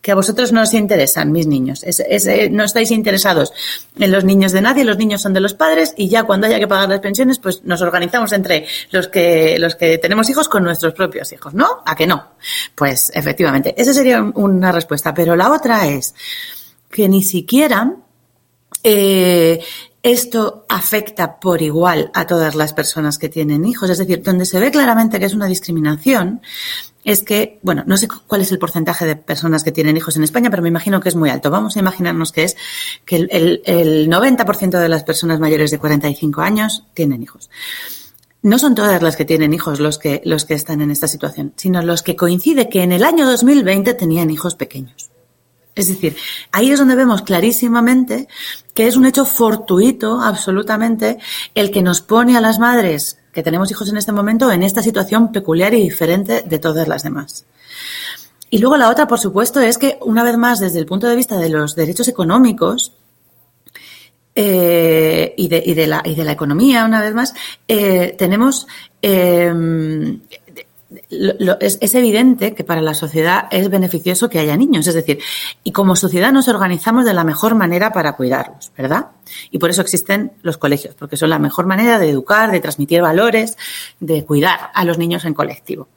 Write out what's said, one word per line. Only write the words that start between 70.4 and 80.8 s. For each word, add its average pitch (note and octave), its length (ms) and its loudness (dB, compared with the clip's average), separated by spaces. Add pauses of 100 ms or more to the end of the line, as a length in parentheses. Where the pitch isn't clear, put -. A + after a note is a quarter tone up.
lo, F#3+ 300 -2
lo, F#3 200 0
es, G3+ 220 -2
es G#3+ 140 0
evidente A#3+ 580 2
que - 100 -10
para E3 180 -2
la D#3 120 -2
sociedad D#3+ 560 -2
es F#3+ 200 0
beneficioso F#3 600 -2
que E3+ 80 -4
haya D3+ 180 0
niños, A3+ 300 2
es F3 80 0
decir, D#3 260 -2 (440)
y - 80 -6
como F#3+ 240 2
sociedad F#3 360 0
nos C4+ 160 4
organizamos G#3+ 580 0
de G#3+ 80 2
la F3 100 0
mejor G#3 320 0
manera F#3+ 360 2
para D#3 220 -2
cuidarlos, C3 640 -6
¿verdad? D3 300 -4 (420)
Y - 80 -8
por E3 140 0
eso F#3 100 -2
existen G3+ 520 -4 (100)
los D#3+ 160 -6
colegios, C#3+ 340 -2